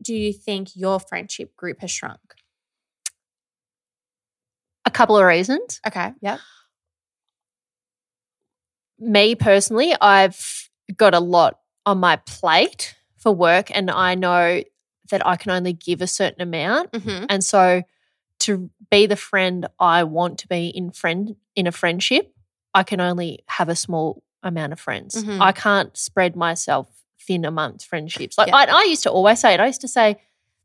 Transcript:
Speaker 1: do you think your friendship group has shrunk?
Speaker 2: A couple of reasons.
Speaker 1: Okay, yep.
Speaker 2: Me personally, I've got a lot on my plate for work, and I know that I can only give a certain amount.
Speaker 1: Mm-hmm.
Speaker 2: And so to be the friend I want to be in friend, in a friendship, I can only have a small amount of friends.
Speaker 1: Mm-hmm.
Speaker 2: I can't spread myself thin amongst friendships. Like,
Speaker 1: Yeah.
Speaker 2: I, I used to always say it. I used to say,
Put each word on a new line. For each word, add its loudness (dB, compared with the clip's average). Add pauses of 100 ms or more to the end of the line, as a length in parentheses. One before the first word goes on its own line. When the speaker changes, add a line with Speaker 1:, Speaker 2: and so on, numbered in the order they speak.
Speaker 1:
do -10
you -4
think -10
your -4
friendship -14
group -12
has -12
shrunk? -12 (2750)
Speaker 2:
A -4
couple 4
of 6
reasons. 0
Speaker 1:
Okay, -8
yep. -8 (2500)
Speaker 2:
Me 4
personally, 2
I've 2 (260)
got 4
a 4
lot 2 (260)
on 0
my 4
plate -2 (220)
for 0
work, 2
and -4
I 0
know 0 (480)
that -2
I 0
can -6
only -2
give -6
a -6
certain -4
amount. -4
Speaker 1:
Mm-hmm. -8
Speaker 2:
And -2
so 2 (560)
to -4 (220)
be 6
the 0
friend -4 (120)
I 4
want -4
to -16
be -4
in -10
friend, -6 (200)
in -2
a -4
friendship, -2 (400)
I 4
can -6
only -4
have -4
a -2
small -6 (200)
amount -6
of -18
friends. -10
Speaker 1:
Mm-hmm. -4
Speaker 2:
I 4
can't -2
spread -2
myself -4 (340)
thin -4
amongst -6
friendships. -10
Like, 4
Speaker 1:
Yeah. 4
Speaker 2:
I, 6
I 4
used 0
to 0
always 4
say 6
it. 2
I 2
used -6
to -12
say, 2 (440)